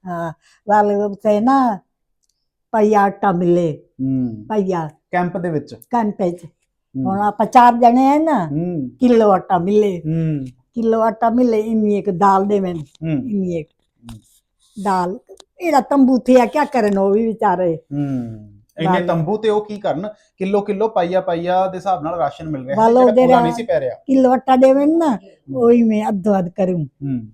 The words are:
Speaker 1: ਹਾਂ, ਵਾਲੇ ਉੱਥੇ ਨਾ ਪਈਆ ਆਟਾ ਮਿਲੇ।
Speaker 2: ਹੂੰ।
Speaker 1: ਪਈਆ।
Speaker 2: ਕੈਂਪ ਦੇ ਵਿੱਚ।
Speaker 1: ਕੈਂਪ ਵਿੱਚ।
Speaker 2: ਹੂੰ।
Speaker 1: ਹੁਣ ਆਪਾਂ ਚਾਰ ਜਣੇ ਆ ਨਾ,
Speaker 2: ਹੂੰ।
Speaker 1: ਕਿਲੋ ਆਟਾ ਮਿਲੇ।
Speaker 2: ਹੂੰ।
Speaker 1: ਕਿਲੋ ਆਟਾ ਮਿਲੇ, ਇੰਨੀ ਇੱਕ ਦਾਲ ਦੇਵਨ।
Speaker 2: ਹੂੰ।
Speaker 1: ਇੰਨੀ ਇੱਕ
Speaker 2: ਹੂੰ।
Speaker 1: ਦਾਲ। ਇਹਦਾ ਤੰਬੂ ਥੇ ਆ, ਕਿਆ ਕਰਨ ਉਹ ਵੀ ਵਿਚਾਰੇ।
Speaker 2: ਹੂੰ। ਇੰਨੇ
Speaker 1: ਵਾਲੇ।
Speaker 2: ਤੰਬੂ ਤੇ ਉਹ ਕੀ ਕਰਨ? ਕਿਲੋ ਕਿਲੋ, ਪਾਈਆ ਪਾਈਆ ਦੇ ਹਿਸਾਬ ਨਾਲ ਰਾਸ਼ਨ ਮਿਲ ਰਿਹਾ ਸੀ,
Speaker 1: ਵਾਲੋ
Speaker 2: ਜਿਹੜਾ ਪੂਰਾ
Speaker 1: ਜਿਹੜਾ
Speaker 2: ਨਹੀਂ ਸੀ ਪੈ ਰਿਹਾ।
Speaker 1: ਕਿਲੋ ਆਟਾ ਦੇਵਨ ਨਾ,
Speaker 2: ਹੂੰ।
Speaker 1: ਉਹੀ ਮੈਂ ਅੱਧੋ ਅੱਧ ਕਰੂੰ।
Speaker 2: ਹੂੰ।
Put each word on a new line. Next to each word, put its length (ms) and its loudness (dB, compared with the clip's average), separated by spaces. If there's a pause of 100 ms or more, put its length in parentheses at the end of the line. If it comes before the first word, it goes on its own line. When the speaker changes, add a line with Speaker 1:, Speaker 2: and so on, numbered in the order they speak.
Speaker 1:
ਹਾਂ, 260 -8 (360)
ਵਾਲੇ 260 2
ਉੱਥੇ 440 -2
ਨਾ 400 0 (920)
ਪਈਆ 300 2
ਆਟਾ 300 0
ਮਿਲੇ। 520 0 (180)
Speaker 2:
ਹੂੰ। 480 -4
Speaker 1:
ਪਈਆ। 400 -2 (220)
Speaker 2:
ਕੈਂਪ 260 -2
ਦੇ 120 -4
ਵਿੱਚ। 240 -6
Speaker 1:
ਕੈਂਪ 480 -4
ਵਿੱਚ। 240 -4
Speaker 2:
ਹੂੰ। 600 -12
Speaker 1:
ਹੁਣ 140 -2
ਆਪਾਂ 260 -2
ਚਾਰ 280 6
ਜਣੇ 340 4
ਆ 100 2
ਨਾ, 300 0
Speaker 2:
ਹੂੰ। 420 -6
Speaker 1:
ਕਿਲੋ 420 4
ਆਟਾ 260 0
ਮਿਲੇ। 420 0
Speaker 2:
ਹੂੰ। 460 -4
Speaker 1:
ਕਿਲੋ 560 -4
ਆਟਾ 280 -2
ਮਿਲੇ, 300 2
ਇੰਨੀ 380 0
ਇੱਕ 120 -4
ਦਾਲ 360 2
ਦੇਵਨ। 320 -2
Speaker 2:
ਹੂੰ। 340 -10
Speaker 1:
ਇੰਨੀ 460 -4
ਇੱਕ 120 -10
Speaker 2:
ਹੂੰ। 500 -20 (640)
Speaker 1:
ਦਾਲ। 360 -2 (400)
ਇਹਦਾ 200 2
ਤੰਬੂ 380 2
ਥੇ 240 4
ਆ, 40 2
ਕਿਆ 200 -2
ਕਰਨ 320 -2
ਉਹ 140 0
ਵੀ 160 0
ਵਿਚਾਰੇ। 480 0
Speaker 2:
ਹੂੰ। 320 -6 (720)
ਇੰਨੇ 80 -2
Speaker 1:
ਵਾਲੇ। 180 0
Speaker 2:
ਤੰਬੂ 320 -2
ਤੇ 120 -2
ਉਹ 160 0
ਕੀ 140 -12
ਕਰਨ? 300 -4 (280)
ਕਿਲੋ 240 0
ਕਿਲੋ, 260 -2
ਪਾਈਆ 340 0
ਪਾਈਆ 460 -2
ਦੇ 100 -8
ਹਿਸਾਬ 260 -4
ਨਾਲ 120 -6
ਰਾਸ਼ਨ 340 -6
ਮਿਲ 160 -8
ਰਿਹਾ 100 -6
ਸੀ, 60 0
Speaker 1:
ਵਾਲੋ 180 4
Speaker 2:
ਜਿਹੜਾ 120 6
ਪੂਰਾ 140 4
Speaker 1:
ਜਿਹੜਾ 160 4
Speaker 2:
ਨਹੀਂ 120 0
ਸੀ 100 -8
ਪੈ 160 0
ਰਿਹਾ। 160 -4
Speaker 1:
ਕਿਲੋ 360 2
ਆਟਾ 240 0
ਦੇਵਨ 420 4
ਨਾ, 180 0
Speaker 2:
ਹੂੰ। 480 -8
Speaker 1:
ਉਹੀ 200 4
ਮੈਂ 260 0
ਅੱਧੋ 300 0
ਅੱਧ 100 -4
ਕਰੂੰ। 360 -2
Speaker 2:
ਹੂੰ। 480 -8